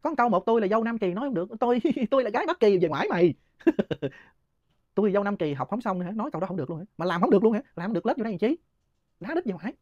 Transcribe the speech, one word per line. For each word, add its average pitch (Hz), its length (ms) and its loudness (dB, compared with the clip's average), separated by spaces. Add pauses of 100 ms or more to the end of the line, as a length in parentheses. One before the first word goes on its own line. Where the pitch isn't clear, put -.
Có 311 80 -2
một 302 60 -6
câu 240 120 2
một 185 180 0
tôi 233 140 4
là 202 80 0
dâu 220 160 2
Nam 233 140 -4
Kỳ 180 160 -2
nói 190 120 -4
không 175 80 -4
được, 175 140 -2 (120)
"Tôi, 247 200 2
<laughs> 277 300 0
tôi 262 140 2
là - 60 -2
gái 302 160 0
Bắc 330 140 -2
Kỳ 202 180 6
về 170 100 2
ngoại 147 220 0
mày." 175 240 4 (240)
<laughs> - 160 0 (1200)
"Tôi 196 180 2
dâu 202 120 2
Nam 208 120 -2
Kỳ 151 180 -2
học 135 140 -6
không 226 120 -4
xong 190 180 -2
nữa 180 60 -4
hả?" 175 80 -6
Nói 214 180 -4
câu 165 100 -6
đó 185 60 -2
không 175 100 -6
được 143 140 -6
luôn 165 80 -8
hả? 175 60 -12 (120)
Mà 165 100 -4
làm 175 140 0
không 185 100 2
được 202 140 4
luôn 220 80 4
hả? 214 80 0 (160)
Làm 170 100 -6
không 214 80 -4
được 170 120 -2
lớp 262 100 4
vô 226 80 -2
đây 226 80 -4
làm 175 60 -6
chi? 262 180 2 (640)
Đá 240 140 -6
đít 359 100 -2
về 208 80 -4
ngoại. 180 300 -8